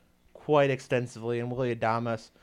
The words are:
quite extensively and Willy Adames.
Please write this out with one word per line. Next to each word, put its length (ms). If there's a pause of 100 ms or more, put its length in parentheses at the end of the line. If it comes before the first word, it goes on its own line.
(340)
quite 360
extensively 720
and 120
Willy 240
Adames. 540 (140)